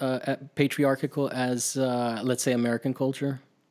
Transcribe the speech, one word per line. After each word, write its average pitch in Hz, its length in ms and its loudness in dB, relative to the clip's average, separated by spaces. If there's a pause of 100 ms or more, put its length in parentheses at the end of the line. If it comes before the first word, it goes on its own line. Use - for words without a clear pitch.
uh, 131 260 0
uh, 139 100 0 (180)
patriarchal 139 760 2
as, 127 460 -2
uh, 120 460 0
let's 127 200 0
say, 135 100 2
American 120 420 0
culture? 135 460 -2 (300)